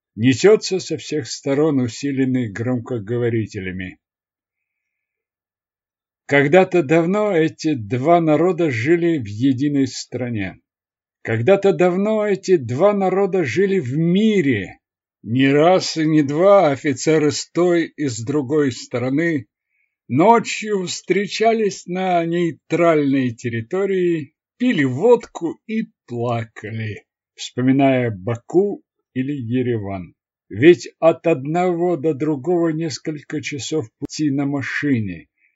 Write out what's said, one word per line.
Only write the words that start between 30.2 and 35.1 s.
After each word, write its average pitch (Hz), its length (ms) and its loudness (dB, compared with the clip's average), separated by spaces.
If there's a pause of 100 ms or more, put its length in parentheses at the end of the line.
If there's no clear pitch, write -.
Ведь 147 400 4 (120)
от 165 260 2
одного 170 720 -2
до 151 180 -2
другого 151 540 -2
несколько 156 760 -6
часов 117 460 -6 (100)
пути 151 320 -4
на 139 160 -2
машине. 123 800 -4 (300)